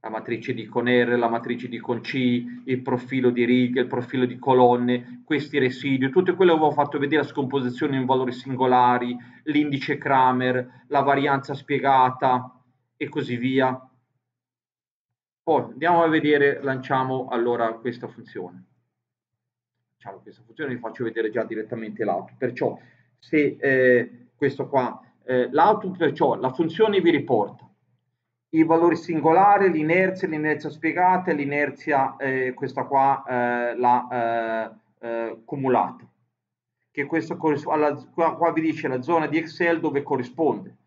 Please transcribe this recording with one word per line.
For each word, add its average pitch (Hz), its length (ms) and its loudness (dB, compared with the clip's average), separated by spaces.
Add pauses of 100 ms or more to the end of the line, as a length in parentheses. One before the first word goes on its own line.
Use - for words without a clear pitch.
La 113 60 -12
matrice 120 440 -8
D 110 140 -10
con 120 180 -2
R, 120 320 4
la 120 100 2
matrice 120 400 -4
D 117 120 -8
con 120 220 -4
C, - 120 -10
il 123 680 -2
profilo 123 480 0
di 120 140 0
righe, 123 360 2
il 123 60 0
profilo 123 380 -2
di 123 120 -6
colonne, 123 880 2
questi 143 320 -2
residui, 131 540 0
tutto 185 240 2
quello 180 180 6
che 160 60 4
avevo 151 140 2
fatto 147 260 -2
vedere, 143 240 0
la - 40 -4
scomposizione 135 720 -2
in 127 80 -2
valori 127 260 0
singolari, 123 840 0 (280)
l'indice 147 540 -2
Kramer, 127 880 0
la 143 140 2
varianza 139 540 0
spiegata 131 1080 0 (320)
e 143 140 -8
così 123 280 -6
via. 131 520 -2 (1500)
Poi 151 200 0
andiamo 165 400 0
a 165 40 4
vedere, 147 540 2
lanciamo 131 680 -4
allora 117 460 -2
questa 120 340 -10
funzione. 92 580 -14 (1300)
Lanciamo 98 320 -20
questa - 200 -20
funzione, 139 300 -8
vi 117 60 -8
faccio 113 240 -8
vedere 110 280 -2
già 117 120 -2
direttamente 110 600 -8
l'output. 92 340 -4
Perciò 123 420 -4 (400)
se, 147 400 0
eh, 127 720 2
questo 139 340 -4
qua, 127 320 -2 (260)
eh, 127 260 0
l'output, 196 440 2
perciò 143 420 2
la 131 140 -2
funzione 196 500 2
vi 170 100 6
riporta 123 580 0 (840)
i 160 120 6
valori 165 320 4
singolari, 180 760 4
l'inerzia, 175 560 0
l'inerzia 151 420 -4
spiegata 180 600 0
e 151 40 0
l'inerzia, 143 840 -2
eh, 131 360 -2
questa 139 300 -6
qua, 135 400 2
eh, 120 540 -2
la, 117 960 0 (260)
eh, 117 80 -14
eh, 117 380 -8
cumulata, 127 600 0 (840)
che 139 140 -6
questo 160 320 -4
corris-, 151 300 -2
alla, 151 280 0 (160)
qua, 160 240 0
qua 165 160 0
vi 151 80 -2
dice 156 300 -2
la 127 120 -4
zona 156 260 0
di 143 100 -2
Excel 170 420 -2
dove 143 240 -2
corrisponde. 123 720 -4 (120)